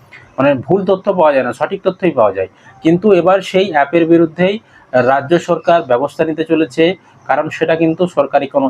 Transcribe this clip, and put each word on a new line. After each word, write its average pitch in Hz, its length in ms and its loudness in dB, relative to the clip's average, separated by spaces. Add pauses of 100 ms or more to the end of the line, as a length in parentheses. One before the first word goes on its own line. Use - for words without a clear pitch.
(380)
মানে, 277 180 2
ভুল 175 300 -2
তথ্য 185 280 -2
পাওয়া 156 200 2
যায় 131 140 0
না, 117 60 -4
সঠিক 190 300 -6
তথ্যই 180 280 -2
পাওয়া 113 200 2
যায়। 95 180 -6 (320)
কিন্তু 175 320 2
এবার 185 280 4
সেই 190 300 -2
অ্যাপের 156 340 0
বিরুদ্ধেই 170 500 2 (380)
রাজ্য 131 460 0
সরকার 170 420 0
ব্যবস্থা 135 440 -2
নিতে 160 180 -4
চলেছে, 160 400 -2 (420)
কারণ 143 240 -2
সেটা - 260 -2
কিন্তু 160 320 -2
সরকারি 139 400 -2
কোনো 135 220 -2